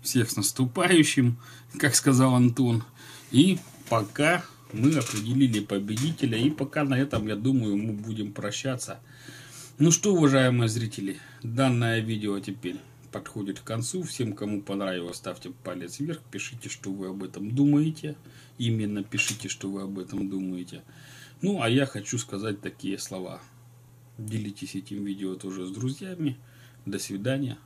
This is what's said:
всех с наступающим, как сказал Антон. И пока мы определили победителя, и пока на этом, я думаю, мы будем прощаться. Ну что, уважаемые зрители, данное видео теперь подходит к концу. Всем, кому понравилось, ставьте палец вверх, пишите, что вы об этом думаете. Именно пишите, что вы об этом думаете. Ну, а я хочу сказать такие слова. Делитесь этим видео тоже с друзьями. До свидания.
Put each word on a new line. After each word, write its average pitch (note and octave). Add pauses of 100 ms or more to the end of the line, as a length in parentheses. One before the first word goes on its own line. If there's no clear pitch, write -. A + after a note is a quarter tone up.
всех A#2+
с -
наступающим, C3 (420)
как C3
сказал C3
Антон. A#2+ (480)
И F3 (280)
пока D3 (300)
мы C3+
определили A#2
победителя, A2
и B2
пока D3
на C3+
этом, B2+
я G#2+
думаю, A2+
мы A2
будем G#2+
прощаться. A#2+ (760)
Ну D#3+
что, G3+
уважаемые C3
зрители, G#2+ (260)
данное A#2+
видео G#2
теперь F#2+ (340)
подходит G2
к -
концу. A#2+
Всем, A2+
кому G#2
понравилось, F#2
ставьте F2+
палец F2+
вверх, D#3+ (100)
пишите, A#2
что -
вы F#2+
об G2
этом G2+
думаете. D3 (420)
Именно G#2+
пишите, G#2
что -
вы G2
об G2
этом F#2+
думаете. F#2 (580)
Ну, F#3+
а A2+
я C3+
хочу G#2
сказать G2+
такие G2
слова. F#2 (760)
Делитесь G#2+
этим G2+
видео G2
тоже F#2+
с F#2
друзьями. C#3 (480)
До G2+
свидания. A#2+